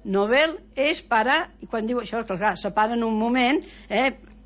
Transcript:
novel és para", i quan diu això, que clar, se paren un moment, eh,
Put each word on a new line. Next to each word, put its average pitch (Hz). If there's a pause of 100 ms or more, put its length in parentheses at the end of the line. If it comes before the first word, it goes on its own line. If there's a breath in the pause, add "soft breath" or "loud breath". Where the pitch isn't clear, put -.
novel 233 (180)
és 294
para", 262 (120)
i 196
quan 220
diu 247
això, 220
que 190
clar, 190
se 196
paren 233
un 220
moment, 247 (240 loud breath)
eh, 247 (280)